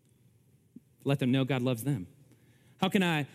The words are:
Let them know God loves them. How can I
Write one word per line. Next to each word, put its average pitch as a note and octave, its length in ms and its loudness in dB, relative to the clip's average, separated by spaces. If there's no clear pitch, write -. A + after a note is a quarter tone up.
Let C#3 160 0
them B2+ 120 0
know C3+ 140 2
God C3 160 -2
loves B2 220 -2
them. A#2+ 240 -4
How F#3+ 80 2
can F#3+ 140 2
I D#3 320 2